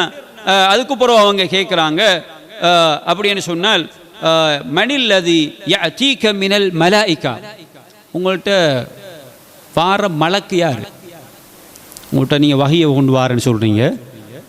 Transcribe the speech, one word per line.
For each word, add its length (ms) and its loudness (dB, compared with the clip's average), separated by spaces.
அஹ், 200 4
அதுக்கு 300 0
பிறகு 220 4
அவங்க 260 4
கேட்குறாங்க, 560 -2
அஹ், 340 2
அப்படி 180 -2
என்று 140 -2
சொன்னால், 420 -2
அஹ், 360 2
"மனில்லதி 680 2
யஅதீக 720 0
மினல் 280 0
மலாயிகா", 540 0
உங்கள்கிட்ட 380 -2
வார 340 0
மலக்கு 480 -2
யாரு, 280 -2
உங்கள்கிட்ட 280 0
நீங்க 240 2
வஹியை 320 2
கொண்டு 220 2
வாரேன்னு 320 0
சொல்றீங்க, 340 2